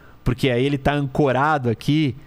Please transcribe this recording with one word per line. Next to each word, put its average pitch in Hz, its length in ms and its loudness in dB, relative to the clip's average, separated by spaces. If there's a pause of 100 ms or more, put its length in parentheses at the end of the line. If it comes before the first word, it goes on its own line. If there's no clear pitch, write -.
(240)
Porque 127 280 0
aí 120 120 2
ele 143 140 0
tá 143 160 0
ancorado 139 760 0
aqui 143 460 0 (120)